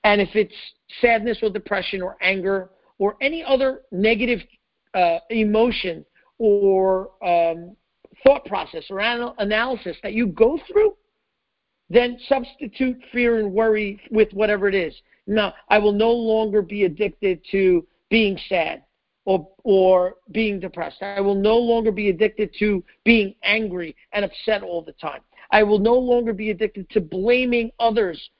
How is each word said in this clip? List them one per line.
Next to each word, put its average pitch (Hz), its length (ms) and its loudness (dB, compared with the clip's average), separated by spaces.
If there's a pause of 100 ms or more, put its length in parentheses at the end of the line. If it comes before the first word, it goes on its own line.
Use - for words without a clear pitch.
And 208 160 4
if - 140 -2
it's 214 200 0 (460)
sadness 233 420 0
or 214 80 0
depression 196 520 -6
or 180 180 -10
anger 190 500 -2 (280)
or 202 220 0
any 311 240 -4
other 262 460 0
negative, 220 500 0 (540)
uh, 170 260 0 (100)
emotion 214 760 0 (340)
or, 196 720 2 (120)
um, 170 540 -2 (480)
thought 277 200 4
process 170 460 -10
or 196 100 -10
anal-, 240 380 -4
analysis 220 640 -4
that 202 120 -10
you 233 120 -2
go 220 320 2
through, 415 380 0 (920)
then 247 300 0 (100)
substitute 254 760 -6 (100)
fear 233 260 0
and 208 140 -4
worry 214 480 -2 (100)
with 214 220 2
whatever 202 360 0
it 196 60 0
is. 170 260 -4 (260)
"Now, 208 280 -2 (140)
I 208 100 6
will 208 140 4
no 220 200 2
longer 220 500 0
be 202 220 -2
addicted 185 680 -4
to 185 360 2 (220)
being 208 300 2 (100)
sad 170 360 -4 (400)
or, 190 240 -2 (160)
or 185 520 4 (160)
being 202 280 -2
depressed. 175 420 -12
I 202 180 -6
will 196 140 0
no 208 240 2
longer 233 340 2
be 208 160 -2
addicted 190 460 -2
to 208 280 -2 (220)
being 214 380 4
angry 185 520 -4 (180)
and 208 120 -2
upset 202 380 -4
all 175 200 -8
the 156 100 -18
time. - 280 -12 (300)
I 214 120 6
will 208 160 2
no 226 160 2
longer 240 380 2
be 214 180 -4
addicted 208 400 -6
to 214 100 0
blaming 233 760 0
others. 214 600 -2